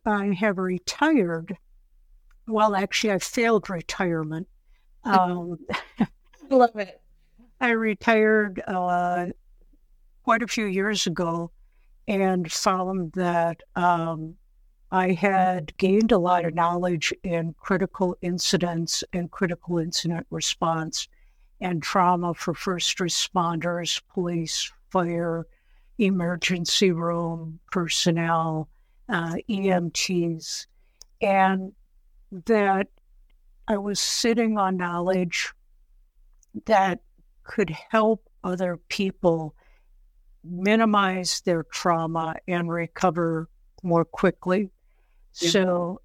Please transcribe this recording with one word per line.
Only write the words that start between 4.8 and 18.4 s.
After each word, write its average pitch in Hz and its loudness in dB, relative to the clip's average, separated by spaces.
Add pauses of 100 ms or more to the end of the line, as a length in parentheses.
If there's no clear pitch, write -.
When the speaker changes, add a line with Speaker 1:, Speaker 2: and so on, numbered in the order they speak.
Speaker 1:
Um, 180 2 (920)
Speaker 2:
Love 247 6
it. 196 -8 (640)
Speaker 1:
I 247 2
retired, 214 2
uh, 180 -2 (960)
quite 226 2
a 214 -4
few 220 -2
years 196 0
ago 170 -2 (560)
and 190 0
found 185 -2
that, 170 0 (140)
um, 165 0 (560)
I 185 2
had 185 0
gained 208 4
a 214 6
lot 175 2
of 160 -4
knowledge 175 0 (100)
in 165 -4
critical 185 -2
incidents 175 -2 (100)